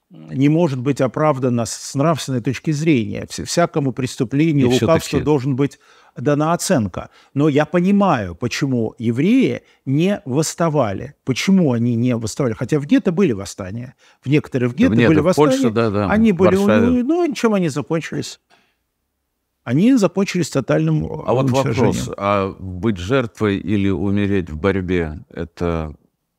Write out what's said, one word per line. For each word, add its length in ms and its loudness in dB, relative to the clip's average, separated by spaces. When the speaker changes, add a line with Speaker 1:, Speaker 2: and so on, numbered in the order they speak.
Speaker 1:
не 380 0
может 300 2
быть 220 -2
оправдано 640 0
с 300 -12
нравственной 460 0
точки 300 -4
зрения. 580 0
Вс-, 160 -8
всякому 460 0
преступлению, 800 0
Speaker 2:
И 40 2
Speaker 1:
лукавству 260 4
Speaker 2:
все-таки 260 -2
Speaker 1:
должен 300 0
быть 240 -2
дана 380 0
оценка. 560 -2
Но 160 2
я 160 2
понимаю, 720 0
почему 640 -2
евреи 640 0
не 400 0
восставали, 880 -2
почему 480 2
они 220 0
не 200 0
восставали. 380 -4
Хотя 260 -2
в 60 -6
гетто 260 0
были 220 2
восстания. 640 -12
В 60 -6
некоторых 460 0
гетто 180 2
Speaker 2:
В, 40 4
нет, 120 6
Speaker 1:
были 100 4
Speaker 2:
в 140 4
Польше, 360 4
Speaker 1:
восстания. 40 -2
Speaker 2:
да, 160 2
да, 200 0
Speaker 1:
Они 220 4
Speaker 2:
в 60 0
Speaker 1:
были, 180 4
Speaker 2:
Варшаве. 320 2
Speaker 1:
ну, 160 2
ну, 220 0
ничем 280 0
они 160 2
закончились. 720 -6
Они 320 4
закончились 560 0
тотальным, 540 0
э, 200 -10
Speaker 2:
А 80 0
вот 160 2
Speaker 1:
уничтожением. 440 2
Speaker 2:
вопрос, 240 -6
а 420 -2
быть 380 -4
жертвой 600 -2
или 320 0
умереть 600 0
в 60 -8
борьбе, 760 -2
это 640 -6